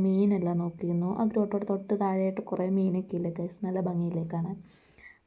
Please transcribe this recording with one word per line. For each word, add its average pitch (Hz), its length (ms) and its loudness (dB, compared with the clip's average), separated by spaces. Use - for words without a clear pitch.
മീനെല്ലാം 190 540 4
നോക്കിയിരുന്നു. 170 520 0
ആ 226 40 2
ഗ്രോട്ടോയുടെ 208 480 0
തൊട്ട് 196 280 -2
താഴെയായിട്ട് 190 500 0
കുറേ 185 260 -2
മീനൊക്കെ 185 420 0
ഇല്ലേ 170 220 -2
ഗൈസ്, 175 240 -6
നല്ല 185 240 0
ഭംഗിയില്ലേ 170 360 0
കാണാൻ. 170 220 -2